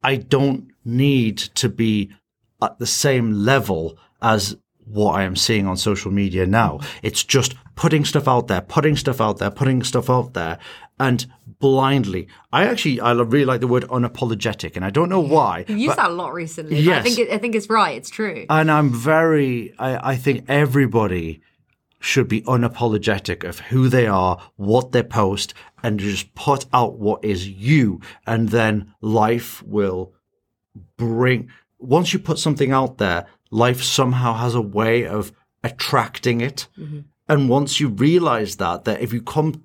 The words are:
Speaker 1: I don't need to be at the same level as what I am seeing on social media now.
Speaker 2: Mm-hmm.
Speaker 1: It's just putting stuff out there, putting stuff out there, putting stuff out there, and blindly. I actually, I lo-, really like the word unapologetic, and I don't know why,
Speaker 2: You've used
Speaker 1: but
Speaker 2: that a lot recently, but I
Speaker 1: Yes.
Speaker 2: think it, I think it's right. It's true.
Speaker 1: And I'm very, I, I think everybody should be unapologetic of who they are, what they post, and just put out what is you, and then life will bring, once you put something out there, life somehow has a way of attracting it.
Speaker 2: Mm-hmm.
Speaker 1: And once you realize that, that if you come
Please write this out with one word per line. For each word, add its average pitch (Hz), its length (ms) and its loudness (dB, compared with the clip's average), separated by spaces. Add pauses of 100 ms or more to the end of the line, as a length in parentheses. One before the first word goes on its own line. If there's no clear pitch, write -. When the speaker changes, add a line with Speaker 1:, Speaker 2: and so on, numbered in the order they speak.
Speaker 1:
I 135 100 2
don't 135 540 0 (160)
need 120 540 2
to - 300 -4
be 107 420 0 (520)
at - 160 -4
the 120 80 -6
same 123 460 0 (120)
level 98 540 0 (240)
as 110 340 0 (280)
what 104 280 0
I 95 100 0
am 92 140 -2
seeing 101 300 0
on 92 100 -2
social 98 340 -2
media 92 360 0
now. 107 320 2
Speaker 2:
Mm-hmm. - 280 -12
Speaker 1:
It's - 160 -4
just - 320 0 (220)
putting 156 280 2
stuff 143 220 0
out 123 220 2
there, 90 120 0
putting 151 360 0
stuff 123 240 -2
out 107 180 0
there, 101 120 -2
putting 131 320 0
stuff 123 280 -2
out 127 240 0
there, 82 240 -6 (400)
and 127 280 0 (340)
blindly. 135 680 2 (260)
I 160 140 4
actually, 156 340 -2
I 120 120 2
lo-, 120 120 2
really 135 200 2
like 127 160 0
the 127 80 -2
word 123 160 2
unapologetic, 113 920 -4
and 92 80 -6
I 98 60 -4
don't 160 180 0
know 190 120 2
why, 131 480 2
Speaker 2:
You've 214 100 -4
used 254 180 0
Speaker 1:
but 330 60 0
Speaker 2:
that 185 80 0
a 170 40 -6
lot 170 200 -8
recently, 160 420 -6
but 147 40 2 (120)
I 160 40 4
Speaker 1:
Yes. 135 80 0
Speaker 2:
think 233 140 0
it, 233 140 0
I 214 60 -2
think 226 160 -4
it's 214 160 -2
right. 190 260 2
It's - 140 -14
true. 175 400 -8
Speaker 1:
And 160 200 4
I'm 151 200 4
very, 135 880 2
I, 131 340 -4
I 131 40 -2
think 135 320 -2
everybody 113 920 2 (600)
should - 280 0
be 113 140 0
unapologetic 113 1000 -2
of 87 160 -10
who 127 280 2
they 127 180 4
are, 92 320 2 (180)
what 117 360 2
they 120 100 2
post, 101 520 -2 (280)
and 107 180 -2
just 98 340 -6
put 139 380 -2
out 117 260 2
what 104 260 -2
is 98 240 -2
you, 104 520 2 (260)
and 113 220 0
then 107 520 0
life 110 640 0
will 98 500 -4 (840)
bring, 120 540 0 (280)
once 156 340 0
you 185 60 0
put 151 200 -4
something 143 340 0
out 131 260 0
there, 87 280 -2 (240)
life 123 320 2
somehow 127 520 0
has 117 200 -2
a 123 60 0
way 110 460 0
of 101 260 -6 (320)
attracting 120 760 -2
it. 127 280 -8 (100)
Speaker 2:
Mm-hmm. 151 220 -14 (280)
Speaker 1:
And 143 200 4
once 143 320 2
you 147 80 2
realize 120 680 2
that, 87 280 -4
that 104 160 -2
if 107 120 -4
you 117 100 -4
come 156 420 -2